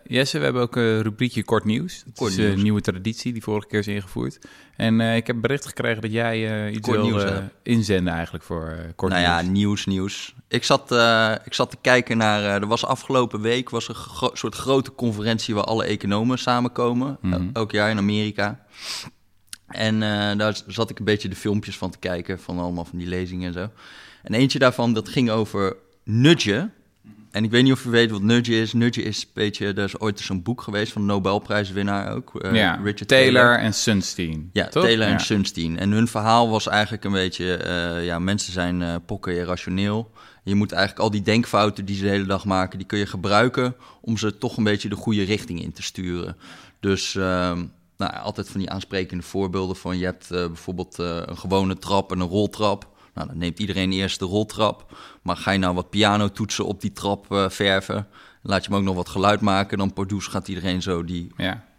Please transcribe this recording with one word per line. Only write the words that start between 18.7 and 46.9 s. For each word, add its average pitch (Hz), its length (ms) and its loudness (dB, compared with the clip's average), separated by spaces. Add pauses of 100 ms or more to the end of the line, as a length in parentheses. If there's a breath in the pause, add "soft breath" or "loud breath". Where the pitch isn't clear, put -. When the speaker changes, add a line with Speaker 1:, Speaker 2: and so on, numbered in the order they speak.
Speaker 2:
En, 110 360 -2
eh, 104 360 0
daar 107 180 0
z-, - 100 -10
zat 104 240 -4
ik 95 80 -12
een 104 60 -8
beetje 104 240 2
de 87 80 -6
filmpjes 104 420 -2
van 92 120 -6
te - 80 -14
kijken... 90 420 -6
van 90 180 -8
allemaal 87 260 -4
van 87 140 -10
die 87 100 -6
lezingen 90 380 -4
en 87 60 -6
zo. 92 180 -8 (520 loud breath)
En - 120 -4
eentje 131 240 4
daarvan, 123 340 4
dat 107 160 -2
ging 123 220 2
over 104 460 0 (280)
nudgen. 123 680 4 (580)
En 104 140 0
ik 107 60 0
weet 120 120 6
niet 131 100 6
of 127 120 0
u 120 60 -4
weet 117 200 6
wat 101 120 -2
nudgen 117 320 4
is. 110 180 2
Nudgen 117 320 2
is 104 180 -4
een - 120 -16
beetje, 104 320 -2
er 101 180 -2
is 98 140 -6
ooit 107 220 -2
zo'n 95 220 -4
boek 117 200 -4
geweest 104 300 -4
van 107 100 -4
de 101 100 2
Nobelprijswinnaar 101 1000 0
ook, - 280 -10
eh, 95 120 0
Speaker 1:
Ja, 101 300 2
Speaker 2:
Richard 104 240 -4
Speaker 1:
Taylor 131 340 6
Speaker 2:
Taylor. 120 160 8
Speaker 1:
en 110 160 0
Sunstein, 87 800 0
Speaker 2:
Ja, 98 160 0
Speaker 1:
toch? 160 160 2
Speaker 2:
Taylor 110 220 4
en 101 60 2
Speaker 1:
Ja. 85 60 2
Speaker 2:
Sunstein. 82 600 0
En 98 120 2
hun 110 180 4
verhaal 113 420 4
was 110 180 0
eigenlijk 104 360 0
een 101 80 -2
beetje, 90 440 0
eh, 85 480 -2
ja, 85 140 -2
mensen 98 340 -2
zijn, 87 300 -2
eh, 85 120 -2 (120)
pokken 92 300 -6
irrationeel. 92 720 -2 (320 soft breath)
Je 98 120 0
moet 104 180 2
eigenlijk 95 300 0
al 104 80 4
die 104 120 0
denkfouten 104 640 2
die 98 120 -4
ze 98 60 -4
de 101 60 2
hele 98 180 0
dag 95 180 -2
maken, 92 340 0
die 95 80 -10
kun 104 120 -4
je 101 80 -2
gebruiken 120 680 2 (260 soft breath)
om 113 160 -2
ze 104 220 -2
toch 120 180 -4
een 113 80 2
beetje 104 240 2
de 101 80 -4
goede 104 260 0
richting 92 400 -2
in 82 100 -8
te - 100 -16
sturen. 87 540 -6 (440 loud breath)
Dus, 98 360 0